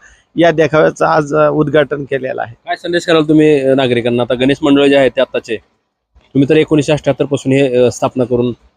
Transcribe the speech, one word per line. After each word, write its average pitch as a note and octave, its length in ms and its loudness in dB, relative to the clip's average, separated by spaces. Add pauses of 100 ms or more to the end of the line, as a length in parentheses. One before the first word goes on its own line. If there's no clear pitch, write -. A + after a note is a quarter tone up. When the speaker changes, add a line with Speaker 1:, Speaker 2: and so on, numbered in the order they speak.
(360)
Speaker 1:
या E3 140 2
देखाव्याचं D#3+ 560 0
आज, D#3 280 -2
अ, D3+ 160 2
उद्घाटन D3 540 -2
केलेलं B2+ 380 -6
आहे. A#2 120 -12 (100)
Speaker 2:
काय F3 120 -6
संदेश F3 280 -6
कराल D#3+ 240 0
तुम्ही, D3+ 320 4
अ, C3+ 140 2
नागरिकांना? B2 480 0
आता A#2+ 120 -2
गणेश C3 280 0
मंडळ C#3+ 240 2
जे C#3 100 4
आहे C3+ 120 4
ते B2+ 120 -4
आत्ताचे, A#2+ 360 -4 (800)
तुम्ही C#3 140 0
तर D#3 80 2
एकोणीसशे D#3 360 0
अठ्ठ्याहत्तर C#3+ 320 -2
पासून C#3 280 -4
हे, B2+ 340 2
अ, A#2 40 2
स्थापना B2 340 -4
करून A#2+ 280 -2 (240)